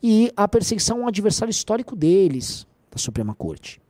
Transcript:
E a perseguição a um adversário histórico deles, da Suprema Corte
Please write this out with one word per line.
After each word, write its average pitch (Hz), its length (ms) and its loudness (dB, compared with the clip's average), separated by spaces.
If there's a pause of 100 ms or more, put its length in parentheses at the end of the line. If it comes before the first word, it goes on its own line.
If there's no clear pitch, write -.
E 233 340 4
a 202 100 2
perseguição 226 520 0
a - 20 -6
um 240 60 -2
adversário 208 440 -2
histórico 233 440 -4
deles, 160 720 2 (240)
da - 60 -12
Suprema 107 360 -6
Corte - 560 -12